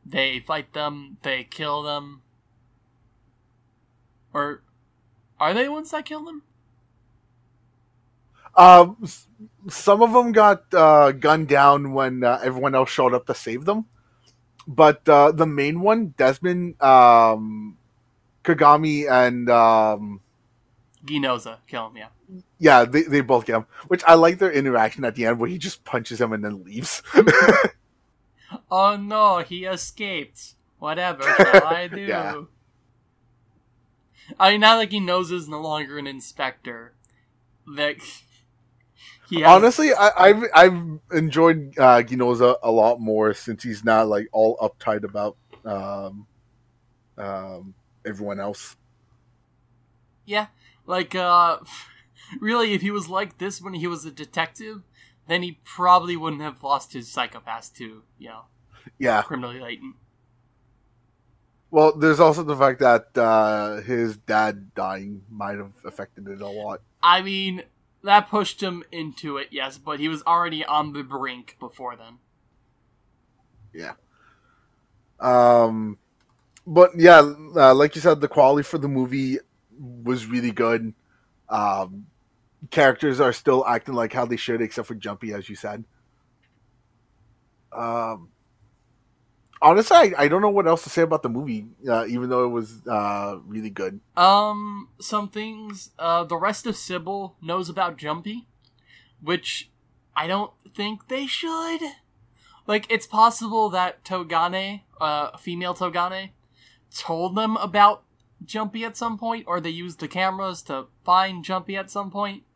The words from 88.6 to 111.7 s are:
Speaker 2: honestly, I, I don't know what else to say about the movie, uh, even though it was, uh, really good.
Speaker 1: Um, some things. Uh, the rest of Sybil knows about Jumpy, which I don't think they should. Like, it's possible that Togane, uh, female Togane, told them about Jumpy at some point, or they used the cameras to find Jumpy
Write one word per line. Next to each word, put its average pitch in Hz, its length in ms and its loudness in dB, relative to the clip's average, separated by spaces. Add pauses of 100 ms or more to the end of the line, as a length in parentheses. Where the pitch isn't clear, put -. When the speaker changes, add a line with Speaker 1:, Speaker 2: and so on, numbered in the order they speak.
Speaker 2:
honestly, 196 360 4
I, 269 160 6 (120)
I 147 40 2
don't 175 140 0
know 214 80 2
what 196 160 0
else 165 180 0
to - 60 -16
say 170 120 -2
about 160 200 -2
the 127 60 -6
movie, 117 380 -8 (220)
uh, 117 180 -2
even 120 240 -6
though 127 140 0
it 123 40 -2
was, 113 380 -10
uh, 104 600 -6
really 107 240 -12
good. 98 300 -10 (160)
Speaker 1:
Um, 208 720 0 (120)
some 208 280 -8
things. 214 720 -16
Uh, 170 260 -2
the 165 120 -8
rest 202 300 -6
of 214 100 -8
Sybil 185 640 -12
knows 170 260 -8
about 175 280 -6
Jumpy, 170 500 -12 (760)
which - 500 -8 (460)
I 151 100 -6
don't 196 260 -6 (220)
think 208 340 -12
they 269 180 -10
should. 330 540 -10 (840)
Like, 208 240 -6
it's 226 160 -6
possible 220 640 0
that 180 340 -6
Togane, 185 760 -6 (180)
uh, 151 360 -6
female 180 380 -8
Togane, 180 560 -8 (640)
told 175 400 -8
them 220 200 -4
about 202 480 2 (400)
Jumpy 214 400 -10
at 226 120 -12
some 226 220 -8
point, 233 280 -8
or 175 140 -6
they 165 100 -10
used 170 300 -14
the 156 80 -12
cameras 190 540 -6
to 135 240 -12 (180)
find 185 400 -2
Jumpy 190 320 -8